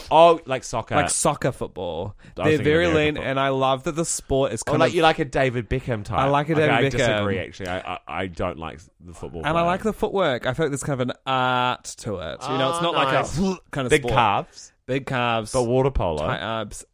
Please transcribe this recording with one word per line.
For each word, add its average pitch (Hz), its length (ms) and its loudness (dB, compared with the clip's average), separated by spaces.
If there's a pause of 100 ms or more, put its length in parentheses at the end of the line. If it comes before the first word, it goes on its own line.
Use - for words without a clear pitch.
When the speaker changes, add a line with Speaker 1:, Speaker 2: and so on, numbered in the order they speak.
(100)
Speaker 1:
Oh, 160 340 8
like 131 200 -4
soccer. 117 320 -4
Speaker 2:
like 170 120 2
soccer 143 440 0
football. 90 680 -8
Speaker 1:
I - 80 -20
was - 80 -20
Speaker 2:
They're - 100 -2
Speaker 1:
thinking 151 200 4
Speaker 2:
very 156 220 4
Speaker 1:
American 160 180 4
Speaker 2:
lean, 151 100 2
Speaker 1:
football. 131 160 -4
Speaker 2:
and 135 100 0
I 139 100 2
love 135 340 2
that 170 80 -4
the 160 120 -2
sport 139 480 0
is 113 140 -6
Speaker 1:
Oh, 139 60 -2
Speaker 2:
kind 156 80 2
Speaker 1:
like, 160 100 4
Speaker 2:
of - 60 -4
Speaker 1:
you 165 60 2
like 160 180 4
a 156 40 0
David 127 460 -2
Beckham 120 340 -4
type. 95 140 -4
Speaker 2:
I 135 80 2
like 143 220 2
a 165 60 0
Speaker 1:
Okay, 156 120 2
Speaker 2:
David 123 80 4
Speaker 1:
I 120 140 2
disagree, 107 480 0
Speaker 2:
Beckham. 87 100 -6
Speaker 1:
actually. 95 220 -10
I, 90 100 -4
I, 87 200 -8 (100)
I 87 180 -4
don't 90 320 -6
like 80 220 -10 (180)
the 82 160 -18
football 76 280 -10
Speaker 2:
And 147 80 -2
I - 20 0
Speaker 1:
player. 170 140 2
Speaker 2:
like 180 180 -2
the 214 80 0
footwork. 180 540 0
I 127 80 0
feel 160 120 0
like 135 60 0
there's 139 100 -4
kind 139 180 -2
of 123 100 0
an - 40 -4 (100)
art 127 600 0 (140)
to 104 180 -6
it. 80 260 -8
You - 160 -4
know, 131 120 2
it's 170 100 -2
Speaker 1:
Oh, - 20 -2
Speaker 2:
not 170 120 0
like 147 160 2
a - 20 2
Speaker 1:
nice. 127 260 0 (260)
Speaker 2:
<laughs> - 60 -20
kind 135 160 -4
of 117 40 0
Speaker 1:
Big 151 120 6
Speaker 2:
sport. 120 120 -2
Speaker 1:
calves. 117 580 0 (140)
Speaker 2:
Big 131 200 -4
calves. 120 460 -2
Speaker 1:
But 131 120 2
water 131 280 2
polo. 80 340 0
Speaker 2:
Tight 104 140 -2
abs. 110 540 -6